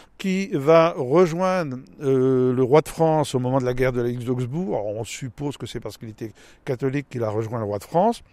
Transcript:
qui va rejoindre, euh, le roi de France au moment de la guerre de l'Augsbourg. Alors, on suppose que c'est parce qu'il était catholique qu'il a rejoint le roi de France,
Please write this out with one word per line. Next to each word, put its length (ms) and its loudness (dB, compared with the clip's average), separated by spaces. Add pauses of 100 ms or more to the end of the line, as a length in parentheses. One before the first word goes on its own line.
(160)
qui 360 -2
va 440 6
rejoindre, 840 2 (240)
euh, 500 2
le 100 2
roi 200 6
de 60 -4
France 460 0
au 60 0
moment 180 2
de 60 -2
la 100 0
guerre 180 2
de 80 0
l'Augsbourg. 760 -2
Alors, 180 -4
on 80 -6
suppose 540 -8
que 100 -12
c'est 140 -10
parce 160 -12
qu'il 120 -14
était 240 -12 (320)
catholique 460 -4
qu'il 140 -4
a 60 -2
rejoint 280 -4
le 60 -4
roi 160 -4
de 40 -18
France, 380 0 (100)